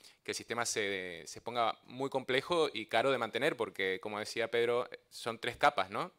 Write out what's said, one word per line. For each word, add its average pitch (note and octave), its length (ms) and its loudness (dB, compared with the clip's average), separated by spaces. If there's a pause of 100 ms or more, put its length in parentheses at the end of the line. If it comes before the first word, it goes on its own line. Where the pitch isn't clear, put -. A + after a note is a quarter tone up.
(240)
que G#2+ 80 -4
el - 20 -2
sistema A#2 320 -4
se, F#2 600 -2
se - 140 -14
ponga A#2 460 0
muy C3+ 240 -6
complejo C3+ 600 2
y G#2+ 140 -6
caro A#2+ 260 4
de B2+ 60 2
mantener, A#2+ 380 0
porque, F#2+ 440 -2
como G#2+ 180 -6
decía A2 320 -2
Pedro, A#2+ 380 2 (200)
son A2+ 300 -6
tres A#2 180 -4
capas, F#2+ 340 4
¿no? C#3 280 -4